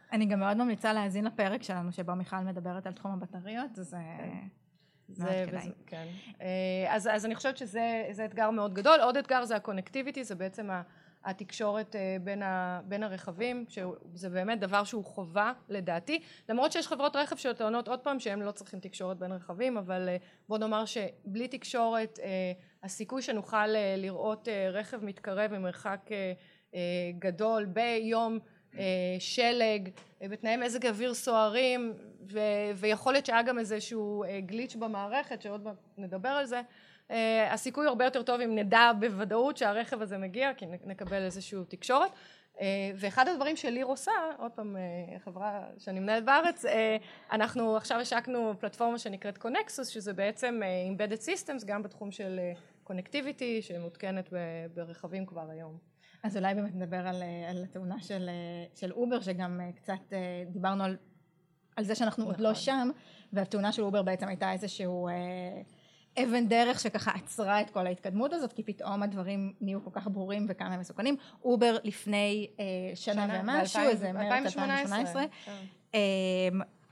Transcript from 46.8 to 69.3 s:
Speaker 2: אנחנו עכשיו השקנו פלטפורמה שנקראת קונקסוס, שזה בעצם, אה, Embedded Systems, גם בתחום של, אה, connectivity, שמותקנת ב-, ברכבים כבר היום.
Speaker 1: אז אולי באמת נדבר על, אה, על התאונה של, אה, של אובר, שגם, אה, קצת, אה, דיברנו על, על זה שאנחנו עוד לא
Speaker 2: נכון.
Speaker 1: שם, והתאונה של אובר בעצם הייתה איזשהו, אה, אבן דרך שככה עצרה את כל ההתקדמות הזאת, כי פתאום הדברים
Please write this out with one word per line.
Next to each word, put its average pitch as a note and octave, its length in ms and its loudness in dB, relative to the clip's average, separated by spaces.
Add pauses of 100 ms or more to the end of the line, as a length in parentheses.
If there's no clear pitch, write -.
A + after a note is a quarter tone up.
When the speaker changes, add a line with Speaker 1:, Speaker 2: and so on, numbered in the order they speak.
Speaker 2:
אנחנו A3 460 2
עכשיו A3+ 220 0
השקנו A#3+ 600 0
פלטפורמה A#3 380 0
שנקראת G3+ 400 -6
קונקסוס, C#4 500 -2
שזה G#3 260 -6
בעצם, A3 500 0
אה, F#3+ 40 0 (240)
Embedded G#3 340 -2
Systems, D4 400 -4
גם G#3 180 -2
בתחום G3+ 280 -10
של, F#3+ 280 -4
אה, F3+ 140 -2 (360)
connectivity, A#3+ 720 -4
שמותקנת F#3 720 -6
ב-, E3 400 -6
ברכבים E3+ 520 -6
כבר E3 240 -10
היום. D#3+ 280 -12 (460)
Speaker 1:
אז G#3 140 -2
אולי F#3+ 180 2
באמת G3+ 200 -2
נדבר F3+ 320 -2
על, F#3 160 -2
אה, E3+ 260 -6
על F3+ 140 -4
התאונה F#3 380 -6
של, F3+ 280 -4
אה, E3+ 360 -8 (100)
של F3+ 160 -6
אובר, A#3+ 300 2
שגם, F3+ 400 -2
אה, F3+ 100 -8
קצת, F#3+ 420 -8
אה, F3+ 340 -4
דיברנו F#3+ 360 0
על, F#3+ 140 0 (800)
על A3 80 -2
זה G#3 120 0
שאנחנו A3 300 0
עוד F#3 140 -2
לא A3 120 4
Speaker 2:
נכון. A3 120 -2
Speaker 1:
שם, C4 260 2 (440)
והתאונה G3 380 0
של G#3+ 120 0
אובר G3+ 180 2
בעצם F#3 260 0
הייתה F#3+ 240 -2
איזשהו, F#3 560 -2
אה, F3 60 -2 (1080)
אבן A#3+ 240 2
דרך A#3 320 6
שככה G#3 320 0
עצרה G3+ 500 0
את G#3 80 -2
כל F#3 180 0
ההתקדמות G3+ 460 0
הזאת, D4 200 -4
כי A3 100 -6
פתאום G3+ 400 -4
הדברים G3 580 -2